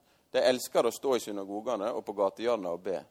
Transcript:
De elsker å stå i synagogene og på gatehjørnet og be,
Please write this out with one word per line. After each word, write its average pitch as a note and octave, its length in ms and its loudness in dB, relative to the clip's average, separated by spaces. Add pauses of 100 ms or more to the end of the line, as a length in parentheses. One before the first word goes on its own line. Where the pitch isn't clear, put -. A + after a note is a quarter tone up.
(300)
De C3 80 2
elsker B2+ 480 2
å A2+ 80 2
stå C3 220 0
i A2 40 2
synagogene G2+ 720 -4
og A2+ 140 -6
på G#2+ 100 -6
gatehjørnet G2+ 560 0
og F2+ 100 -6
be, F2+ 280 -4